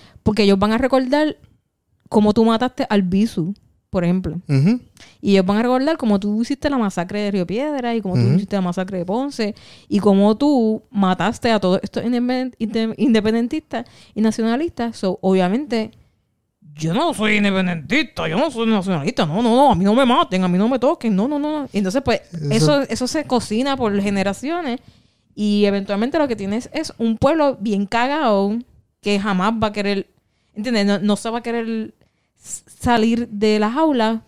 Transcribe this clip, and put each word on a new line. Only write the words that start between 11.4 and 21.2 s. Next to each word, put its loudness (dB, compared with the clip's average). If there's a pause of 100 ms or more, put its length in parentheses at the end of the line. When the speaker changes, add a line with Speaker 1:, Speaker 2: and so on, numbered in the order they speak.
Speaker 1:
a 4
todos 2
estos -8
independ-, -2
inde-, -4
independentistas 0 (280)
y -4
nacionalistas. -2
So, -2
obviamente, 0 (840)
yo -4
no 0
soy 0
independentista, -2
yo -2
no 0
soy -2
nacionalista, 0
no, -2
no, 2
no, 6
a 4
mí 0
no 4
me 4
maten, 2
a 0
mí 2
no 2
me 0
toquen, 0
no, 0